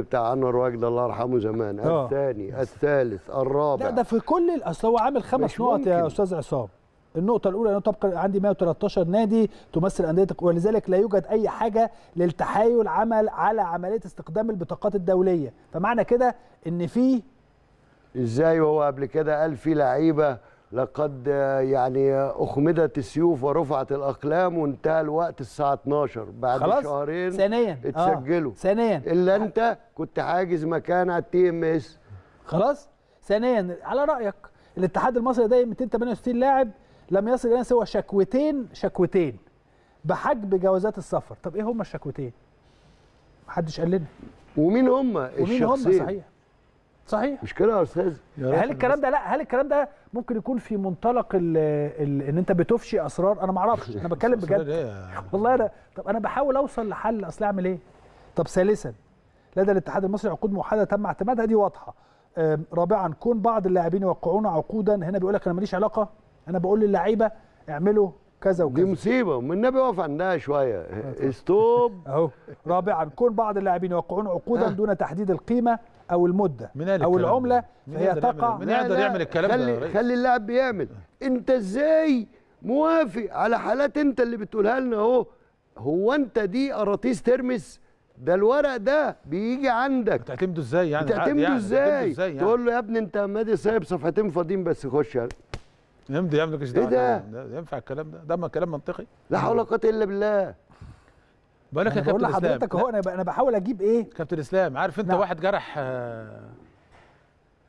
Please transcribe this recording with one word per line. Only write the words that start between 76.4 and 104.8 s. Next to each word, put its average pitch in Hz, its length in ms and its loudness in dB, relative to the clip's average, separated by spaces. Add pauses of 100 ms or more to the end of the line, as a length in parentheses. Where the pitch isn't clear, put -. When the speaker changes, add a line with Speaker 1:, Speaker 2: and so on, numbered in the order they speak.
Speaker 3:
مين 160 140 -4
قال 185 140 2
Speaker 2:
أو 170 60 4
Speaker 3:
الكلام 180 160 4
ده؟ 175 60 2
Speaker 2:
العملة، 247 320 2 (240)
Speaker 3:
مين 151 100 -10
Speaker 2:
فهي 170 80 0
Speaker 3:
يقدر 170 180 2
يعمل، 240 140 2
Speaker 2:
تقع 202 200 0
Speaker 3:
مين 190 120 -4
يقدر 247 200 0
Speaker 1:
لا، 190 40 0
لا، 175 60 2
Speaker 3:
يعمل 196 220 0
الكلام 170 300 0
ده 240 40 4
يا 254 60 2 (140)
Speaker 1:
خلي، - 100 -2
Speaker 3:
ريس؟ 165 80 -4
Speaker 1:
خلي 240 200 2
اللاعب 247 320 2
بيعمل. 240 420 0 (360)
أنت 254 280 -2
إزاي 262 760 2 (340)
موافق 254 680 0
على 220 280 0
حالات 269 380 0
أنت 285 240 2
اللي 233 160 0
بتقولها 214 420 0
لنا 247 180 -2
أهو؟ 226 280 2 (520)
هو 175 360 0
أنت 262 260 0
دي 240 320 -2
قراطيس 208 520 -2
ترمس؟ 247 580 -2 (360)
ده 139 160 0
الورق 254 440 2
ده 269 380 0 (100)
بيجي 233 440 -2
عندك. 240 500 0
Speaker 3:
بتعتمده 165 420 -4
إزاي 156 280 0
يعني؟ 147 160 0
Speaker 1:
بتعتمده 247 360 2
Speaker 3:
يعني 277 140 2
Speaker 1:
إزاي؟ 220 300 0
Speaker 3:
بتعتمده 254 260 2
إزاي 170 240 -2
يعني؟ 135 40 -8
Speaker 1:
تقول 233 260 2
له: 233 80 2
"يا 240 60 0
ابني 226 200 -2
أنت 214 180 -4
مادي 208 380 -2
سايب 214 280 0
صفحتين 170 460 0
فاضيين 175 340 -2
بس، 151 240 -2
خش 147 280 0
يعني". 123 140 -2 (800)
Speaker 3:
يمضي 151 280 0
يعمل 156 200 0 (140)
كده. - 100 2
Speaker 1:
إيه - 60 0
ده؟ 247 300 2
Speaker 3:
ده 117 400 -12
ينفع 156 200 -10
الكلام 156 340 -10
ده؟ 160 120 -18
ده 160 120 -2
ما 175 120 -4
كلام 165 240 -4
منطقي؟ 160 340 -8 (240)
Speaker 1:
لا 190 100 0
حول 214 140 0
ولا 233 100 2
قوة 226 200 -2
إلا 220 220 2
بالله. 196 500 0 (1160)
Speaker 3:
بقول 160 140 -2
لك 220 60 2
Speaker 2:
أنا 208 100 0
Speaker 3:
يا - 60 -4
Speaker 2:
بقول 202 140 2
Speaker 3:
كابتن 233 100 2 (160)
Speaker 2:
لحضرتك 139 160 0 (120)
Speaker 3:
إسلام. 180 60 0
Speaker 2:
أهو، 254 80 0
Speaker 3:
لا. 233 40 -4
Speaker 2:
أنا 208 80 0
ب-، 185 120 -6
أنا 185 100 -4
بحاول 233 320 0
أجيب 196 260 -4
إيه؟ 220 280 2
Speaker 3:
كابتن 165 300 -6
إسلام، 156 380 0
عارف 175 220 -2